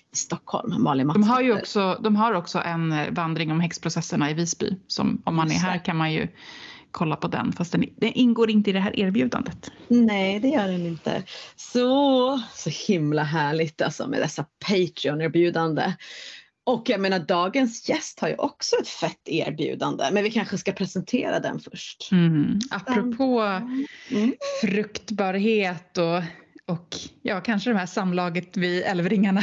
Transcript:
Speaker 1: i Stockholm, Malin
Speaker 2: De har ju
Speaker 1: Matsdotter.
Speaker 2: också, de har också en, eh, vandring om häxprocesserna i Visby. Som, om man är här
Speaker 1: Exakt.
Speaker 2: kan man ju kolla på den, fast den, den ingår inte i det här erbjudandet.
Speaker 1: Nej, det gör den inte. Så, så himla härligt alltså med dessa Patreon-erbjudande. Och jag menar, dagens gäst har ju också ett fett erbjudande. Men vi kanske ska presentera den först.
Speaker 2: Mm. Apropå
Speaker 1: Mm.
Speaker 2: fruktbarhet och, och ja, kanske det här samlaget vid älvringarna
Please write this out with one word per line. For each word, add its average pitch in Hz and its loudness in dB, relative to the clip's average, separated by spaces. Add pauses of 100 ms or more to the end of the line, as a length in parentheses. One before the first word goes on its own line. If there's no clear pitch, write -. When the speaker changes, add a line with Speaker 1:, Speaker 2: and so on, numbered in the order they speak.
(140)
Speaker 1:
i - -20
Stockholm, - -4
Malin 135 2
Speaker 2:
De 170 4
har 247 4
ju 254 4
Speaker 1:
Matsdotter. 196 0
Speaker 2:
också, - -4
de 214 4
har 220 4
också 175 -2
en, 165 0
eh, 151 0
vandring 160 -2
om 160 2
häxprocesserna 165 -2
i - -2
Visby. 170 -2 (120)
Som, - -2
om 165 0
man 160 4
är 151 0
här 175 0
Speaker 1:
Exakt. 180 -4
Speaker 2:
kan 165 -2
man 160 0
ju 156 -2 (640)
kolla 156 0
på 175 -6
den, 131 -2
fast - -4
den, 175 2 (120)
den 220 0
ingår 233 4
inte 208 4
i 190 0
det 190 2
här 196 0
erbjudandet. 214 -2 (160)
Speaker 1:
Nej, 208 4
det 226 2
gör 262 2
den 180 -2
inte. 170 -4 (320)
Så, 262 2 (120)
så - -8 (180)
himla 151 2
härligt 156 0
alltså - -2
med - -2
dessa 156 -4 (220)
Patreon-erbjudande. 165 0 (720)
Och 233 0
jag 208 0
menar, 190 2
dagens 190 0
gäst - -4
har 175 -2
ju - -2
också - -2
ett 494 0
fett - -6
erbjudande. 143 -2
Men 202 2
vi 214 0
kanske 208 -2
ska 196 -2
presentera 196 -2
den - -6
först. - -12
Speaker 2:
Mm. 165 4 (120)
Apropå 247 0 (720)
Speaker 1:
Mm. 220 2 (280)
Speaker 2:
fruktbarhet 196 0
och, 170 2 (580)
och - -12 (260)
ja, 190 -2
kanske 214 -2
det 226 2
här 180 0
samlaget 180 -2
vid 180 0
älvringarna 190 2